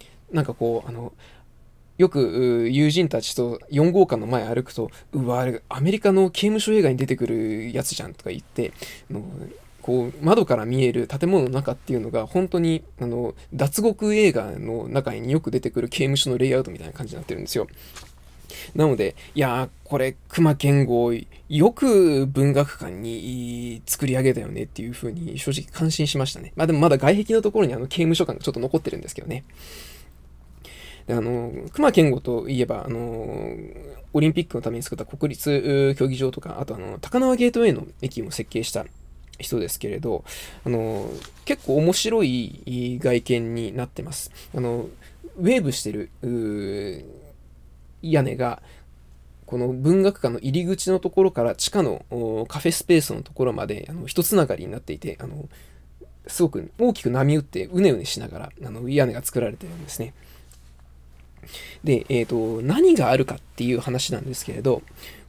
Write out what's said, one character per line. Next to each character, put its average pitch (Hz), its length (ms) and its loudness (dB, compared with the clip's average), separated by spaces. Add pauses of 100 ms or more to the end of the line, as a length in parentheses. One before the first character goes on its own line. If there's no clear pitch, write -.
(320)
な 156 100 2
ん - 20 -4
か 120 100 -4
こ 117 300 0
う、 - 40 -12
あ 120 40 -8
の、 117 200 -12 (840)
よ 180 120 6
く、 120 560 2
う、 117 40 2
友 143 220 4
人 165 180 4
た 127 140 -2
ち - 120 -6
と 120 260 -2 (100)
四 156 220 4
号 196 80 8
館 147 160 6
の 110 100 -4
前 117 260 0
歩 127 100 0
く - 120 -16
と、 110 160 -4 (220)
「う 135 160 0
わ、 123 120 0
あ 127 60 0
れ、 120 220 -4
ア 131 120 -6
メ 170 120 4
リ 214 80 0
カ 196 120 6
の 190 180 6
刑 - 180 -4
務 214 120 2
所 220 120 0
映 214 100 6
画 151 60 6
に 127 80 2
出 135 100 0
て 131 80 0
く 120 120 0
る 113 460 -2
や 131 100 -2
つ - 120 -6
じ - 80 -6
ゃ 90 60 -12
ん」 - 60 -14
と - 100 -16
か - 60 -6
言 - 100 -8
っ - 20 -12
て、 - 300 -6 (380)
あ - 40 -8
の、 104 80 -8 (600)
こ 120 240 0
う、 143 180 -6
窓 196 200 4
か 123 120 0
ら 110 100 -4
見 131 160 0
え 123 100 4
る 120 140 -2
建 151 220 -4
物 180 160 2
の 127 60 -2
中 139 220 -4
っ 139 40 -10
て - 160 -8
い 127 40 0
う 117 40 -2
の 110 100 -8
が、 113 160 -4
本 185 220 -2
当 180 100 -2
に、 165 240 0 (180)
あ 123 60 -4
の、 120 280 -4 (200)
脱 143 260 -2
獄 214 340 2
映 208 180 6
画 104 260 -4
の 113 300 -6
中 131 260 -2
に 117 160 -4
よ 156 100 4
く - 100 -6
出 127 100 0
て 120 100 -2
く 120 100 -2
る 117 80 -2
刑 - 100 -6
務 139 180 2
所 135 140 0
の 123 80 0
レ 131 100 4
イ 127 60 2
ア 131 60 4
ウ - 40 2
ト - 60 -12
み 85 80 -12
た - 60 -14
い - 40 -14
な - 40 -12
感 131 140 -10
じ - 80 -12
に - 40 -12
な - 40 -10
っ - 40 -16
て - 80 -6
る - 60 -8
ん - 40 -8
で - 40 -10
す - 80 -4
よ。 110 100 -2 (1080)
な 156 120 4
の 135 100 2
で、 104 200 -2 (180)
い 147 60 0
や 127 240 0
ー、 - 40 -6 (160)
こ 147 140 -2
れ、 131 180 -2 (120)
隈 156 280 4
研 139 280 4
吾、 120 300 2 (340)
よ 151 240 6
く 175 540 6
文 139 260 4
学 139 260 2
館 - 140 -8
に 120 920 -8
作 - 200 -2
り 127 100 0
上 131 60 2
げ 131 120 6
た 123 60 -4
よ 104 80 -6
ね 110 160 -6
っ - 20 -6
て - 160 -12
い 113 60 -8
う 120 40 -8
ふ - 120 -10
う 117 80 -4
に 165 260 -8
正 143 120 -4
直 139 220 -4
感 160 180 0
心 156 160 0
し 147 120 -2
ま 131 80 0
し 135 60 -4
た - 80 -14
ね。 - 160 -16
ま 156 80 0
あ - 20 4
で 165 60 4
も 147 60 4
ま 165 100 6
だ 143 80 6
外 139 280 4
壁 220 100 2
の 226 80 4
と 214 80 0
こ 220 100 2
ろ 180 60 4
に 117 80 -2
あ 113 40 -6
の 127 80 -6
刑 - 160 -8
務 165 120 4
所 170 120 2
感 - 100 -4
が - 60 -12
ち - 60 -6
ょ - 20 0
っ - 40 -2
と 117 60 -6
残 127 180 0
っ - 20 -6
て - 100 -6
る - 80 -6
ん - 20 -10
で - 80 -12
す - 60 -12
け - 80 -12
ど - 60 -12
ね。 131 160 -8 (1600)
で、 120 80 -2
あ 120 60 0
の、 120 320 -4 (200)
隈 294 200 4
研 156 180 8
吾 123 100 0
と 120 280 -2
い 131 120 0
え 120 60 2
ば、 113 180 -4
あ - 40 -8
の、 113 680 -6 (560)
オ 147 80 4
リ 156 80 6
ン 156 60 2
ピ 180 80 2
ッ 165 60 -10
ク - 80 -6
の 120 60 -6
た - 80 -4
め 117 60 -4
に 117 60 -8
作 - 120 -8
っ - 40 -6
た - 60 -8
国 143 300 -4
立、 139 580 2
う、 - 40 -6
競 135 120 2
技 131 80 -2
場 131 140 0
と 127 100 -8
か、 - 200 -10
あ 139 60 -6
と - 100 -8
あ - 20 -10
の、 95 220 -10
高 - 180 0
輪 254 180 4
ゲ 240 120 4
ー - 20 2
ト 233 120 2
ウ - 20 6
ェ 208 60 6
イ - 20 6
の 110 140 -4 (160)
駅 131 200 -6
も 104 80 -10
設 - 180 -8
計 113 140 -2
し - 80 -6
た - 140 -4 (540)
人 - 200 -4
で 90 100 -2
す - 100 -8
け 110 100 -6
れ 98 100 -6
ど、 113 260 -4 (400)
あ 127 40 -4
の、 113 420 -2 (340)
結 - 220 -4
構 135 100 2
面 165 160 4
白 220 320 0
い 123 800 -4
外 123 200 2
見 117 320 0
に 117 220 -6
な 123 100 -4
っ - 20 -10
て - 140 -12
ま 151 100 -12
す。 - 180 -10 (240)
あ 131 60 -4
の、 120 280 -4 (500)
ウ 180 60 -6
ェ 247 120 6
ー 220 60 2
ブ 139 100 0
し - 100 -6
て 107 80 -6
る、 104 200 -8 (120)
う、 101 1080 -6 (720)
屋 151 200 4
根 120 140 -4
が、 123 260 -4 (840)
こ 123 120 -6
の 123 100 -2
文 147 340 4
学 196 180 2
館 120 120 0
の 120 60 -6
入 135 240 0
り 170 40 -4
口 185 240 -2
の 185 100 2
と 185 100 -2
こ 190 140 4
ろ 185 80 4
か 120 100 0
ら 117 120 2
地 - 160 -4
下 202 120 2
の、 120 280 -2
お、 113 360 -4
カ 143 140 -10
フ 170 80 0
ェ 165 40 4
ス - 120 -4
ペ 170 140 6
ー - 20 6
ス - 120 -2
の 104 100 -6
と - 100 -20
こ 127 140 0
ろ 120 60 2
ま - 140 -6
で、 104 240 -8
あ - 20 -12
の、 170 140 -10
一 170 160 0
つ 208 140 2
な 160 100 6
が 95 80 0
り 82 100 -6
に 95 60 -8
な 110 80 -8
っ - 20 -10
て - 120 -10
い 73 60 -8
て、 - 220 -10
あ 127 60 -10
の、 147 220 -12 (800)
す - 160 -4
ご 170 80 4
く - 280 -8
大 240 140 6
き - 100 -10
く 120 80 0
波 135 260 4
打 151 40 2
っ - 20 0
て - 240 -6
う 180 140 0
ね 196 100 6
う 113 80 2
ね 85 60 -8
し - 160 -6
な - 80 -10
が 80 100 -12
ら、 - 140 -12 (120)
あ 123 60 -10
の、 117 180 -8
屋 139 180 4
根 117 60 0
が 120 100 -8
作 - 180 -2
ら 113 100 0
れ - 60 -10
て - 100 -16
る - 60 -14
ん 170 100 -14
で 143 60 -14
す - 120 -8
ね。 113 140 -10 (1700)
で、 135 260 2
え 123 140 2
ー 110 40 -4
と、 113 360 -2
何 302 320 6
が 131 160 4
あ 131 60 6
る 135 80 2
か - 120 -6
っ - 20 -14 (180)
て 123 80 -4
い 123 100 2
う 117 60 0
話 127 320 -4
な 117 60 -2
ん - 60 -10
で 131 100 -8
す - 100 -10
け - 80 -8
れ - 100 -8
ど、 127 200 2 (460)